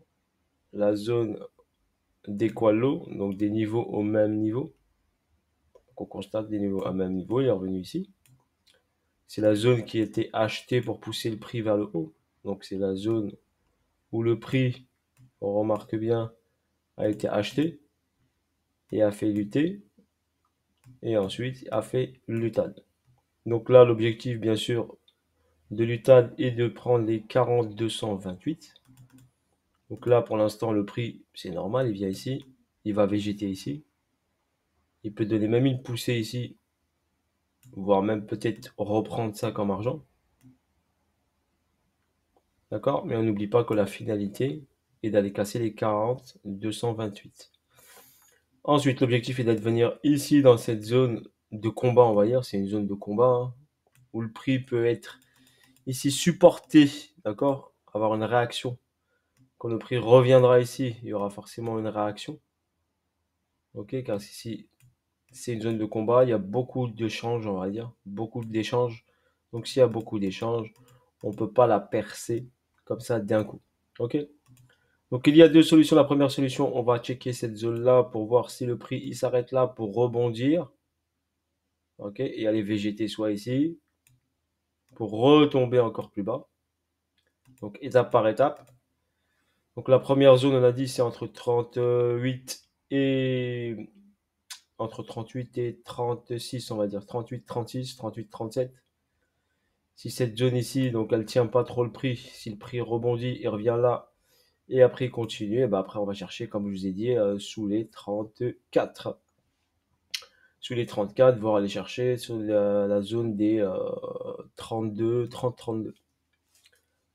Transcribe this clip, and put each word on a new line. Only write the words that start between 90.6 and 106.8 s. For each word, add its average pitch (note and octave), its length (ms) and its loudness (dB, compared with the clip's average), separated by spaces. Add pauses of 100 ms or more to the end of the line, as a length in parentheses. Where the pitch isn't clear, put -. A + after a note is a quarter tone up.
a B2 80 6
dit, C3 160 -4
c'est B2+ 160 -2
entre A#2 240 -6
trente-huit A#2+ 1400 -2 (220)
et, B2+ 1000 -2 (880)
entre A2+ 240 -8
trente-huit B2 560 -12
et A#2+ 260 -6
trente-six, A#2+ 840 -8
on A2 60 -6
va G#2 100 0
dire. G2+ 180 -8
Trente-huit, A#2+ 400 -10
trente-six, B2+ 500 -8
trente-huit, A2 360 -12
trente-sept. B2+ 420 -6 (1200)
Si - 140 -10
cette A#2 260 -4
zone B2 200 0
ici, B2+ 340 -2
donc, A2+ 240 -2
elle A2 120 0
tient B2 200 0
pas A#2+ 180 2
trop A#2+ 200 -4
le A#2 80 -4
prix, B2+ 260 -4
si - 320 -16
le G2+ 80 -12
prix - 240 -8
rebondit, A#2+ 600 -2
il A#2 60 -4
revient A2 320 -2
là, A#2+ 300 0 (600)
et B2+ 120 4
après, B2 240 4
il A#2+ 60 -6
continue, A2 500 -4
et B2+ 60 2
ben G2 120 0
après, G2+ 200 -8
on G2+ 60 -4
va G2+ 80 -6
chercher, G2+ 340 -12
comme G2+ 220 -6
je G2 80 -8
vous F#2+ 100 -6